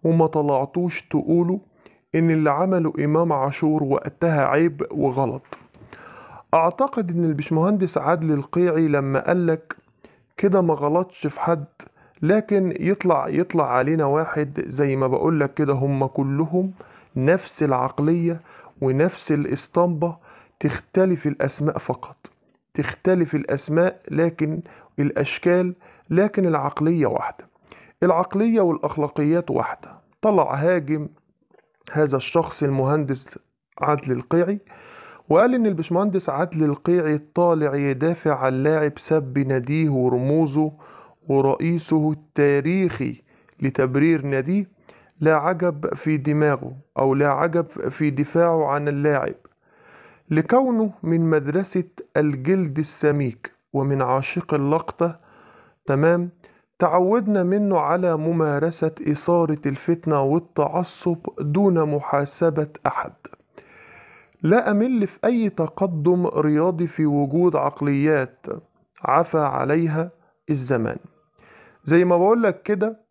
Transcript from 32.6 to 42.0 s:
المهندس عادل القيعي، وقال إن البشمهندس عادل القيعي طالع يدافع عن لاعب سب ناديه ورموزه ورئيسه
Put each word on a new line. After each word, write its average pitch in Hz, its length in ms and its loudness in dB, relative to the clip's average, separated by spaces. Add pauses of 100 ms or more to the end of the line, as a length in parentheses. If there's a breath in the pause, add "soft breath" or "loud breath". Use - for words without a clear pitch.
المهندس 135 760 -2 (420)
عادل 139 300 -2
القيعي، 170 480 0 (720 loud breath)
وقال 220 260 4
إن 233 100 2
البشمهندس 185 640 0
عادل 156 340 -2
القيعي 151 540 0 (180)
طالع 160 400 2
يدافع 143 600 0
عن 131 280 0
لاعب 151 340 2
سب 139 400 -2
ناديه 139 520 0
ورموزه 139 840 2 (560 loud breath)
ورئيسه 156 840 2